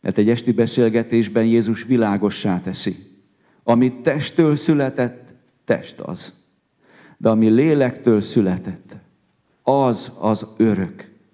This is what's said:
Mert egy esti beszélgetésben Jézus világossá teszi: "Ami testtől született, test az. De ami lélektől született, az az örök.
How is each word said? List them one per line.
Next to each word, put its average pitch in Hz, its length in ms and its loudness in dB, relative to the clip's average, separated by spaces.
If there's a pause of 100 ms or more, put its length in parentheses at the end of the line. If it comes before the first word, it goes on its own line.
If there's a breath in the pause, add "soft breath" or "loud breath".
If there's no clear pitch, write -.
Mert - 160 -4
egy 107 120 2
esti 120 220 0
beszélgetésben 113 920 0
Jézus 113 380 0
világossá 101 760 0
teszi: 92 340 -8 (680)
"Ami 123 380 2
testtől 151 540 0
született, 131 760 -2 (320)
test - 340 -4
az. - 340 -14 (840 soft breath)
De 113 120 0
ami 110 200 4
lélektől 123 720 2
született, 95 760 -2 (680)
az 131 560 0
az 107 260 -2 (120)
örök. 95 540 -2 (220)